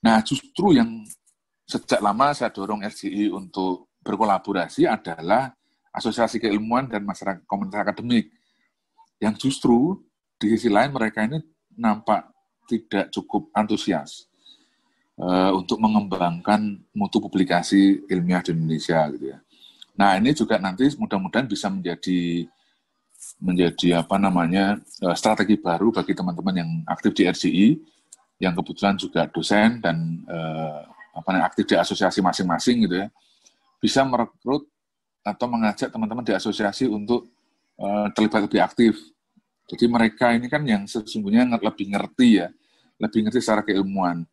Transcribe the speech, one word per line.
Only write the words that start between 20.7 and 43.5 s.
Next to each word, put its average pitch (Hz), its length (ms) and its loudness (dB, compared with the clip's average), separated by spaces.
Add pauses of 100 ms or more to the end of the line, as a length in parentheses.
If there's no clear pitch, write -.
mudah-mudahan 107 480 -2
bisa 104 240 -4
menjadi, 87 800 -4 (880)
menjadi 87 640 2
apa 98 160 -2
namanya, 98 640 0 (240)
eh, 87 80 0
strategi 107 400 2
baru 95 400 0
bagi 92 240 -2
teman-teman 90 400 -4
yang 82 120 -4 (200)
aktif 92 240 -2
di - 160 0
R - 80 -4
J - 80 -8
I, 92 220 4 (720)
yang 90 160 0
kebetulan 101 400 -2
juga 82 320 -2
dosen 107 480 2
dan, 82 480 -4
eh, 80 560 -8 (280)
apa 85 220 -12
namanya, 87 180 0
aktif - 200 -2
di 98 60 4
asosiasi 92 460 0
masing-masing 92 640 0
gitu 90 160 -2
ya, 107 60 -8 (720)
bisa 135 220 2
merekrut 131 640 -2 (560)
atau 104 240 -4
mengajak 113 400 0
teman-teman 113 360 -6
di 110 80 0
asosiasi 104 560 -2
untuk, 107 400 -2 (520)
eh, 104 320 0
terlibat 107 320 2
lebih - 160 0
aktif. 117 340 4 (760)
Jadi - 160 0
mereka 226 480 2
ini 120 160 -2
kan 151 160 -2
yang 107 160 2
sesungguhnya 107 640 0
nge-, 117 160 0
lebih 104 320 -4
ngerti 101 480 4
ya, 85 80 -6 (480)
lebih 110 240 0
ngerti 107 160 0
secara 107 240 2